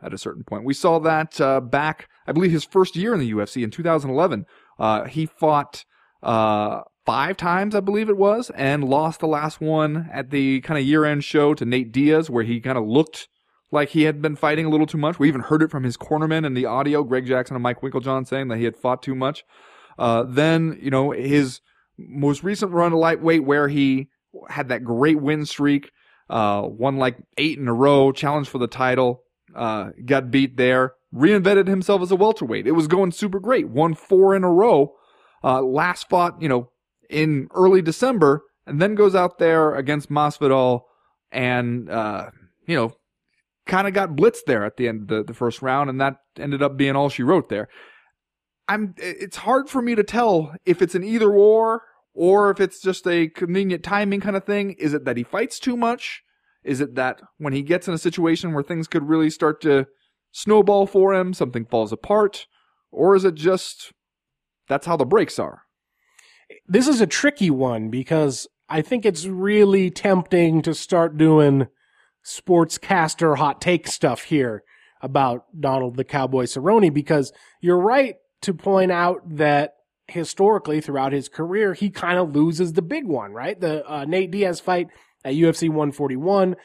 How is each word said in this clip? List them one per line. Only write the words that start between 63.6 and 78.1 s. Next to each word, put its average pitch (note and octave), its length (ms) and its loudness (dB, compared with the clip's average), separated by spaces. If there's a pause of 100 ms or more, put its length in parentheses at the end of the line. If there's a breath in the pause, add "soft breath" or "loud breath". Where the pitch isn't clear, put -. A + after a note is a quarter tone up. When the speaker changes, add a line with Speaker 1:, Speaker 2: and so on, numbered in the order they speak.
Speaker 1:
that's C#3+ 200 -4
how E3 100 0
the C3+ 80 0
breaks E3+ 340 0
are? D#2 220 -8 (1040 soft breath)
Speaker 2:
This B3 220 2
is B3+ 140 2
a G3 60 4
tricky C#4+ 420 0
one B2 400 -2
because C3+ 580 -2 (220)
I D#3 120 -2
think A#3 240 -4
it's E3+ 200 -2
really G3 640 2
tempting F3 720 2
to D#3+ 120 -2
start E3 440 0
doing D3+ 500 6 (580)
sportscaster E3 1080 0
hot C#3+ 240 -2
take F3 260 0
stuff - 380 -4
here A#2+ 400 -2 (380 soft breath)
about C3 420 -2 (160)
Donald C3 380 -4
the C3 80 -4
Cowboy C3 400 -2
Cerrone, E3+ 480 2
because C#3+ 400 -2 (260 soft breath)
you're F3 180 2
right A#3 380 2 (280)